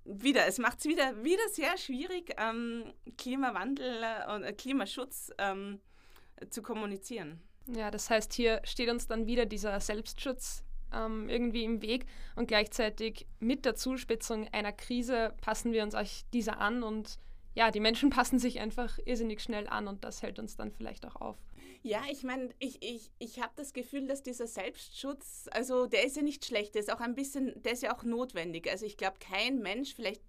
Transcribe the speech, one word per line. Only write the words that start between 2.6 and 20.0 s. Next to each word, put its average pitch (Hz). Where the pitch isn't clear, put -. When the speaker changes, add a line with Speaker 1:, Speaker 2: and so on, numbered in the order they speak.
Speaker 1:
Klimawandel, 247
äh, 226
und, 202
äh, 208
Klimaschutz, 254
ähm, 196
zu 226
kommunizieren. 202
Speaker 2:
Ja, 220
das -
heißt, 220
hier 226
steht 240
uns 233
dann 226
wieder 240
dieser 202
Selbstschutz, -
ähm, 220
irgendwie 233
im 220
Weg 226
und -
gleichzeitig 214
mit 254
der 226
Zuspitzung 233
einer 208
Krise 240
passen 226
wir 220
uns 208
euch 208
dieser 220
an 233
und 214
ja, 220
die 208
Menschen 226
passen 254
sich 247
einfach 233
irrsinnig 226
schnell 208
an 214
und 196